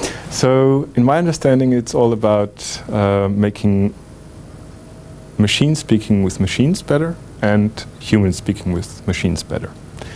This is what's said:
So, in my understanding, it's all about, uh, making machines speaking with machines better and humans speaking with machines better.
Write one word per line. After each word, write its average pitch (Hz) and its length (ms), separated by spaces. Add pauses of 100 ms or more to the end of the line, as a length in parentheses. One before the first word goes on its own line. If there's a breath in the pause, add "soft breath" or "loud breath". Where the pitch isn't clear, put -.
(300 loud breath)
So, 135 680
in 123 100
my 143 120
understanding, 135 540
it's 123 240
all 120 160
about, 107 800
uh, 101 400
making 104 640 (1400)
machines 147 420
speaking 107 440
with 92 180
machines 131 400
better 160 340 (260)
and 104 440 (160)
humans 98 340
speaking - 380
with - 340
machines 87 360
better. - 280 (440 loud breath)